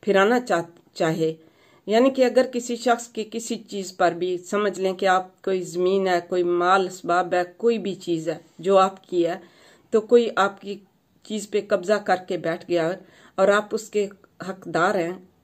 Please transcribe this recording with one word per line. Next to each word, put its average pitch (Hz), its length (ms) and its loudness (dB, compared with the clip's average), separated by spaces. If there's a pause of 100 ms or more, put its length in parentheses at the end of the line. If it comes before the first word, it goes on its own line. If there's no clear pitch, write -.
फिराना 202 360 4
चा-, - 540 -4
चाहे, 160 420 0 (520)
यानी 233 220 4
कि 262 120 0
अगर 247 240 4
किसी 240 300 -6
शख्स 233 300 0
की - 180 -8
किसी 226 320 -8
चीज़ 196 400 -10
पर 170 180 2
भी, 180 240 -4
समझ 202 400 -2
लें 190 160 -2
कि 190 120 -2
आप 185 280 0 (100)
कोई 190 160 -2
ज़मीन 180 480 0
है, 175 120 2
कोई 180 220 -2
माल 180 460 2
असबाब 175 460 -2
है, 180 100 0
कोई 226 340 -2
भी 190 160 -6
चीज़ 165 360 -4
है 160 140 -8 (160)
जो 190 160 4
आपकी 190 460 2
है, 170 200 -2 (500)
तो 220 80 4
कोई 233 280 4
आपकी 196 520 -2 (440)
चीज़ 208 260 -8
पे 208 100 -2
कब्ज़ा 202 380 0
करके 185 400 -2
बैठ 165 280 -6
गया 170 300 0 (420)
और 190 120 4
आप 208 240 2
उसके 208 360 -4 (360)
हकदार 180 500 -2
हैं 180 320 -6 (160)